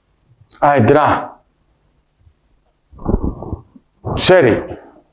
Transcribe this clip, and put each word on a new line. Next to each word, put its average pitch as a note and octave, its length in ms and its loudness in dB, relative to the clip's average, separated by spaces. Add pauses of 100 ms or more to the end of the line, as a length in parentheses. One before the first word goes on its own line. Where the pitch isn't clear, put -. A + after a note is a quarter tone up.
(640)
ಆಯ್ತ್ರಾ? C#3+ 420 4 (3000)
ಸರಿ, E3+ 340 4 (640)